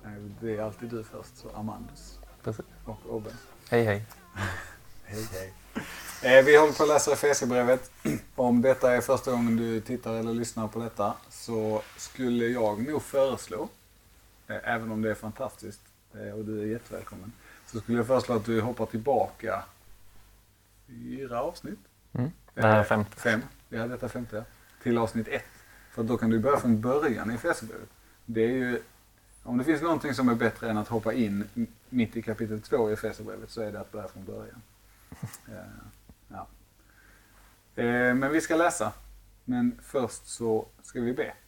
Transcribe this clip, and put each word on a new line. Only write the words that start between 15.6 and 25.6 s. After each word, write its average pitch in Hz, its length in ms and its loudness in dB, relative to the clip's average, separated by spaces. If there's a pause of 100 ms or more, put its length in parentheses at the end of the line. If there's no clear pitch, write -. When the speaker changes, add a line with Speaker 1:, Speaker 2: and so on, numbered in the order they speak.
Speaker 1:
eh, 104 200 -12
och 110 100 -8
du 107 180 -6
är 107 40 -4
jättevälkommen, 104 680 -10 (340)
så 113 140 -8
skulle 120 180 0
jag 113 80 0
föreslå 123 300 2
att 104 80 -2
du 113 160 2
hoppar 113 260 -2
tillbaka 107 800 -2 (1200)
fyra 123 560 -8
avsnitt. 175 380 -8 (320)
Speaker 2:
Mm. 131 200 -2 (220)
Det 113 80 -2
här 110 140 8
är - 40 8
Speaker 1:
Eh, 104 40 2
Speaker 2:
femte. 104 320 0
Speaker 1:
fem. 113 260 0 (260)
Ja, 113 180 -6
detta 123 200 -8
är 113 40 -6
femte, 117 260 -10
ja. 107 60 -8 (400)
Till 117 160 2
avsnitt 113 300 -2
ett. - 160 -4 (460)